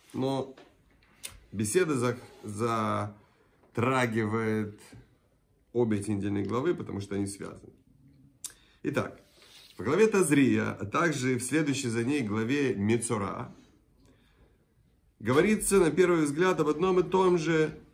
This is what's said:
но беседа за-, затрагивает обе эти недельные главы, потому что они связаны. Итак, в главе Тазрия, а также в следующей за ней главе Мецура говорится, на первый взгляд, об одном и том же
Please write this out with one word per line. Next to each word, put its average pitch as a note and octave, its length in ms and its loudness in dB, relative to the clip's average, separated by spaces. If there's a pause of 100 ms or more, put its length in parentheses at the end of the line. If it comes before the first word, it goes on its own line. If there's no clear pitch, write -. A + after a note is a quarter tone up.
(140)
но C3+ 420 -4 (960)
беседа C#3 440 0
за-, A#2+ 220 -2 (1500)
затрагивает A2 1080 -2 (920)
обе A2 280 2
эти G#2+ 100 -4
недельные G2+ 340 -2
главы, B2+ 300 -2
потому - 260 -8
что G2 140 -8
они G2+ 140 -2
связаны. - 420 -14 (1120)
Итак, - 380 -4 (580)
в F2+ 60 -10
главе F#3 240 4
Тазрия, C#3 640 2
а G#2 120 -10
также C3 540 0
в A2 60 -6
следующей C#3+ 440 -2
за A#2 140 -2
ней C#3 200 0
главе A2+ 520 0
Мецура G2+ 800 -2 (1700)
говорится, F#3+ 580 4
на F#3+ 140 6
первый E3+ 320 4
взгляд, D#3 340 2
об D3+ 80 0
одном F3 320 2
и F3 100 4
том F#3 300 4
же D#3 400 0 (160)